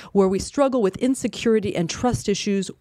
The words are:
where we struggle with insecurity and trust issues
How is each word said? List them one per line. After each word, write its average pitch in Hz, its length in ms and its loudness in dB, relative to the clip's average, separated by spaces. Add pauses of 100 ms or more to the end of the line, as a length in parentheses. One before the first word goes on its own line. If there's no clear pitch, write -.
(140)
where 196 160 4
we 190 100 0
struggle 269 420 0
with 190 180 0
insecurity 226 760 0
and 170 160 -2
trust - 380 -2
issues 196 420 0 (100)